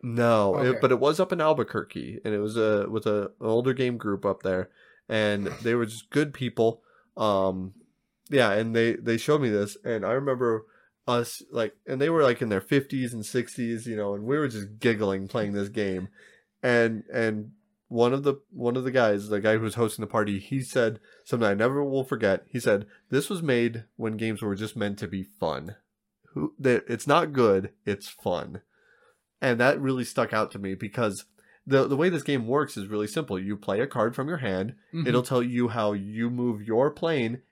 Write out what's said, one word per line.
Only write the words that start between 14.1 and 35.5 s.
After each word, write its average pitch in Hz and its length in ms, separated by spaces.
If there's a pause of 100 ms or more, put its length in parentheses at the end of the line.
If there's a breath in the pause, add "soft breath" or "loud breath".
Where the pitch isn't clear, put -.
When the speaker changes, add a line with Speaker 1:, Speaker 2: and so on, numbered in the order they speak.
Speaker 1:
and 101 100
we 131 140
were 151 100
just 107 320
giggling 101 480
playing 107 240
this 101 160
game. 98 400 (560 soft breath)
And, 117 400 (100)
and 107 380 (380)
one 120 240
of 139 100
the, 139 120 (160)
one 120 260
of 131 80
the 131 60
guys, 107 380
the 104 120
guy 107 160
who - 60
was 107 120
hosting 113 260
the 107 100
party, 104 280
he 135 240
said 113 360 (260 soft breath)
something 117 220
I 101 60
never 127 300
will 135 220
forget. 110 420
He 123 120
said, 104 280 (220 soft breath)
"This 139 200
was 175 140
made 120 400 (140)
when 110 200
games 110 240
were 101 140
just 107 200
meant 104 240
to 104 80
be 95 160
fun." 78 520 (580)
Who, 151 240
that 123 300
it's 117 180
not 156 280
good, 98 400 (120)
it's 101 240
fun. 85 520 (800 soft breath)
And 123 180
that 143 200
really 131 260
stuck 117 280
out 107 180
to - 80
me 98 140
because 104 520 (420 soft breath)
the, 135 200
the 135 100
way 170 120
this 170 140
game 131 240
works 135 300
is 98 100
really 107 200
simple. 107 300
You 98 200
play 101 240
a 139 60
card 120 280
from 139 140
your 170 80
hand. 104 360 (200 soft breath)
Speaker 2:
Mm-hmm. 165 120
Speaker 1:
It'll 123 160
tell 123 220
you 123 240